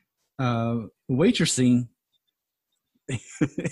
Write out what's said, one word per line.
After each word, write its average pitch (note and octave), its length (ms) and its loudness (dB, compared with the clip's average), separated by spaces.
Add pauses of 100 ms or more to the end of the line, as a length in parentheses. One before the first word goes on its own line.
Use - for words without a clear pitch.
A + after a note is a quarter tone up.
(400)
uh, A#2 420 -2 (280)
waitressing. B2+ 760 2 (1200)
<laughs> B2+ 80 -6 (220)
It - 320 -4